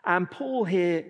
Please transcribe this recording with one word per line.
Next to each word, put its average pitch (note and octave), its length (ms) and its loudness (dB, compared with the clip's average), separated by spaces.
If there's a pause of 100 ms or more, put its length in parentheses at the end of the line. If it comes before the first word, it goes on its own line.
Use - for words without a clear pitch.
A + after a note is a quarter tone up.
And F3+ 260 0
Paul C4 320 -2
here F3 460 2